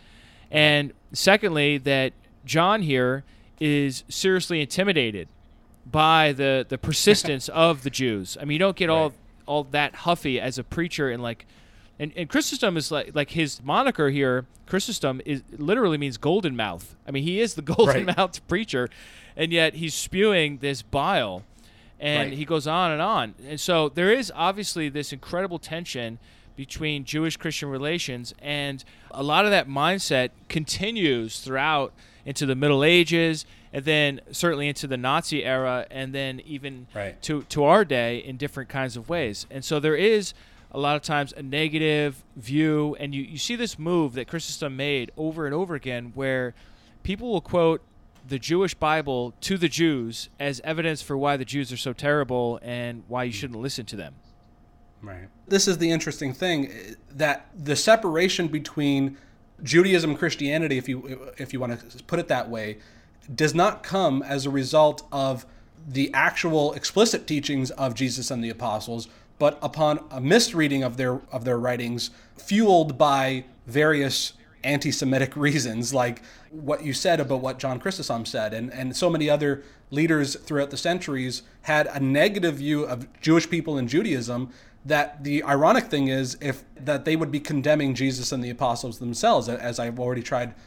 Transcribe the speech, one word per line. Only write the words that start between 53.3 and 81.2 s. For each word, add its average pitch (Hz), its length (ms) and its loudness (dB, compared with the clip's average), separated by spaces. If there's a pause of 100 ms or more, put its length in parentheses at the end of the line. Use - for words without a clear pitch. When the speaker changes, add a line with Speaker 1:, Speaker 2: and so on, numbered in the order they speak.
Speaker 2:
Hmm. 110 60 -10
Speaker 1:
shouldn't 117 240 -10
listen 131 240 -6
to 113 100 -12
them. 76 200 -12 (880)
Speaker 2:
Right. 95 260 -16 (200)
This 196 200 4
is 180 100 2
the 165 140 2
interesting 151 420 -2
thing, 160 380 -2
eh, 107 220 -16 (180)
that 143 340 0 (120)
the 143 180 -2
separation 185 720 2
between 143 720 0 (460)
Judaism 165 480 4
and 143 80 -4
Christianity, 147 580 0
if 127 120 -4
you, 131 480 -8
if 131 160 -10
you 131 60 -4
wanna 120 180 -4 (300)
put 170 120 0
it 170 80 -6
that 123 220 0
way, 107 300 -8 (540)
does 147 220 2
not 180 280 2
come 160 400 2
as 135 220 -4
a 143 40 -2
result 143 640 4
of 135 340 -2 (420)
the 139 260 0
actual 151 600 2
explicit - 540 2
teachings 139 440 -2
of 131 240 -2
Jesus 127 360 -2
and 120 120 -4
the 117 60 -4
apostles, 113 580 -4 (300)
but 147 240 4
upon 151 380 0 (120)
a 135 100 -8
misreading 151 600 4
of 123 160 -4
their, 127 240 -2 (100)
of 123 140 -8
their 120 140 0
writings, 120 500 -4 (280)
fueled 180 600 4
by 135 460 2 (240)
various 139 680 2 (300)
anti-Semitic 135 720 0
<laughs> - 0 -
reasons, 127 580 0
like 123 280 0 (280)
what 151 340 -4
you 143 100 -4
said 135 260 2
about 131 220 0
what 131 180 -6
John 131 200 -4
Chrysostom 120 460 -4
said, 110 280 -4
and, 117 200 -6
and 131 220 -6
so 180 140 2
many 151 200 2
other 143 320 2 (300)
leaders 151 440 2
throughout 139 360 -2
the 139 60 -8
centuries 139 640 -4 (200)